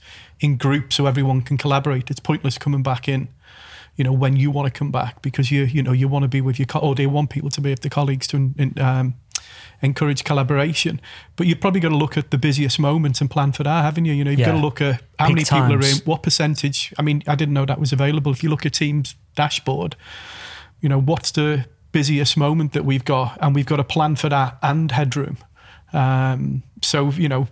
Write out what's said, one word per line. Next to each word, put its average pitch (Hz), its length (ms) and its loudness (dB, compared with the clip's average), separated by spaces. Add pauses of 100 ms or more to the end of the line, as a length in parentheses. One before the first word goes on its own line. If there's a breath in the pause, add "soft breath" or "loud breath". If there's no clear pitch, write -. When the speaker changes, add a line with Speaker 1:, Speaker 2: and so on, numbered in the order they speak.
(400 loud breath)
Speaker 1:
in 147 160 2
groups 139 400 0
so 143 100 2
everyone 135 360 2
can 135 160 -2
collaborate. 139 520 0
It's 135 100 -8
pointless 151 360 -2
coming 143 260 -2
back 127 260 -4
in, 131 200 -2 (680 loud breath)
you 143 80 0
know, 131 80 0
when 135 240 2
you 139 140 2
wanna 139 200 -2
come 143 200 -6
back 131 300 -6
because 131 300 -2
you, 139 140 2
you 131 180 0
know, 123 100 0
you 127 160 2
wanna 139 200 0
be 135 120 0
with 131 180 0
your 139 80 0
co-, 156 140 -4
or 147 140 0
they 139 120 0
want 143 220 0
people 143 220 -6
to - 100 -6
be 139 100 -2
with 131 120 -4
the 143 80 -4
colleagues 139 380 -2
to, 135 280 0
in-, 131 240 -2
um, 127 340 0 (680 loud breath)
encourage 143 420 0
collaboration. 147 760 0 (380 loud breath)
But 180 100 0
you've 165 140 2
probably 190 200 2
gotta 160 160 2
look 147 200 0
at 147 140 -2
the 143 80 2
busiest 139 400 2
moments 147 420 2
and 139 100 0
plan 139 220 2
for 147 120 -4
that, 143 180 2
haven't 156 240 0
you? 151 80 0
You 143 100 0
know, 139 60 0
you've 139 100 2
Speaker 2:
Yeah. 120 60 4
Speaker 1:
gotta - 120 4
look 147 220 0
at 139 220 0 (160)
how - 80 2
Speaker 2:
Peak 139 100 4
Speaker 1:
many 156 80 2
people 139 140 2 (160)
are 107 60 4
Speaker 2:
times. 135 200 2
Speaker 1:
in, - 60 -12
what 156 160 -2
percentage. 147 760 -2
I 151 40 -2
mean, 147 240 0
I 147 80 2
didn't 147 200 0
know 135 120 2
that 139 120 -2
was 143 140 -2
available. 139 400 2
If 123 100 -4
you 165 60 0
look 151 160 0
at 151 80 -2
Teams 147 420 -2 (220)
dashboard, 147 580 -2 (840 loud breath)
you 151 80 0
know, 139 120 2
what's 147 320 0
the 151 340 0 (260)
busiest 143 440 2
moment 151 360 2
that 151 140 -2
we've 135 180 0
got, 131 380 0
and 143 120 4
we've 139 120 0
got 151 140 0
a 131 40 -2
plan 156 320 0
for 156 140 -2
that 135 320 0
and 151 300 0
headroom. 135 440 -2 (560 loud breath)
Um, 131 680 0 (200)
so, 143 280 0
you 156 180 0
know 131 240 0